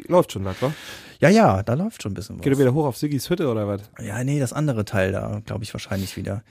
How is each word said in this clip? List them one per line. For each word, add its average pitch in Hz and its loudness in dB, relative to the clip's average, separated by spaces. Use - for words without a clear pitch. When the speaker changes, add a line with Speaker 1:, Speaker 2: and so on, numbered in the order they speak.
Speaker 1:
läuft 170 4
schon 98 -4
was, 92 -4
wa? 131 0
Speaker 2:
Ja, 143 6
ja, 165 6
da 113 0
läuft 190 -4
schon 107 -4
ein 95 -6
bisschen - -12
was. - -12
Speaker 1:
Geht 135 4
er 135 2
wieder 127 6
hoch 151 2
auf 131 -2
Siggis 147 -2
Hütte 170 0
oder 110 -2
was? 101 -4
Speaker 2:
Ja, 110 -6
nee, 143 0
das 131 -2
andere 131 0
Teil 95 0
da, 107 -4
glaub 107 -6
ich, - -10
wahrscheinlich 98 -6
wieder. 98 -6